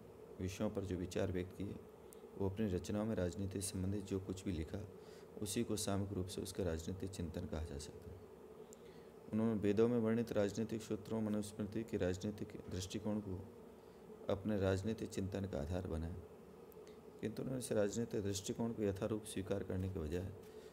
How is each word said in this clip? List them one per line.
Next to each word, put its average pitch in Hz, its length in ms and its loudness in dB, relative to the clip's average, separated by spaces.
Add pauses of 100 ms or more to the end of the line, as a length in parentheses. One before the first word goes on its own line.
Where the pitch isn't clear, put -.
(420)
विषयों 95 280 2
पर 98 140 0
जो 92 120 0
विचार 92 360 2
व्यक्त 90 260 0
किए, 104 180 -4 (600)
वो 98 120 4
अपनी 104 180 2
रचनाओं 98 380 2
में 113 100 2
राजनीति 95 460 2
से 95 100 -2
संबंधित 98 320 2
जो 95 160 2
कुछ 95 240 -4
भी 104 80 0
लिखा, 92 360 -2 (540)
उसी 107 220 2
को 110 120 2
सामूहिक 101 380 2
रूप 92 140 0
से - 140 -4
उसका 101 220 -2
राजनीतिक 90 460 0
चिंतन 87 360 -2
कहा 80 180 -2
जा 69 140 -4
सकता - 340 -10
है। - 40 -10 (1160)
उन्होंने 110 200 4
वेदों 104 340 6
में 120 120 4
वर्णित 113 320 4
राजनीतिक 107 500 2
सूत्रों, 107 400 -2
मनुस्मृति 107 600 0
के 110 140 -2
राजनीतिक 95 500 2 (220)
दृष्टिकोण 98 500 0
को 95 260 -4 (840)
अपने 101 300 4
राजनीतिक 98 500 4
चिंतन 98 360 0
का 92 140 0
आधार 90 280 2
बनाया, 82 280 0 (1080)
किंतु 110 220 -2
उन्होंने 131 160 0
इस 120 120 0
राजनीतिक 110 500 4
दृष्टिकोण 101 520 2
को 110 100 2
यथारूप 104 420 2
स्वीकार 98 380 0
करने 95 260 0
के 95 100 -2
बजाय 87 280 0 (460)